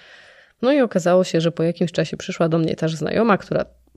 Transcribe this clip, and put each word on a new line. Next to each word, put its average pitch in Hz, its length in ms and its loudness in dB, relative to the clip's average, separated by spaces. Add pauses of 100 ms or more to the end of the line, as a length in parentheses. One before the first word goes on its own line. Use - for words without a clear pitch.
(600)
No 254 120 2
i 285 80 4
okazało 180 420 2
się, 170 180 0
że 165 100 0
po 160 120 -4
jakimś 170 280 0
czasie - 260 -4
przyszła 170 320 -2
do 165 80 2
mnie 165 180 0
też 160 200 -2
znajoma, 185 420 0
która - 280 -4 (320)